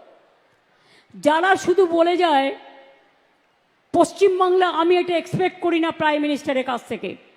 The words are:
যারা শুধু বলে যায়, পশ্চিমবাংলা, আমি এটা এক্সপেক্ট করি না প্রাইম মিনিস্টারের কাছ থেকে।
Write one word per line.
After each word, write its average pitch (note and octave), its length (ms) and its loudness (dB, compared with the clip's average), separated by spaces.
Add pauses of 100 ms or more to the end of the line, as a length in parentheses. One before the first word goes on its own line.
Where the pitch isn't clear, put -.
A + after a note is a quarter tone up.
(1200)
যারা E4 360 2
শুধু F4+ 300 2
বলে E4+ 320 2
যায়, D4+ 380 0 (1400)
পশ্চিমবাংলা, F4+ 760 2
আমি E4 280 2
এটা F4 200 -2
এক্সপেক্ট F4+ 420 -4
করি E4+ 200 -2
না E4 120 -2
প্রাইম D4+ 300 -2
মিনিস্টারের C#4+ 420 -4
কাছ B3+ 240 -8
থেকে। - 280 -10 (220)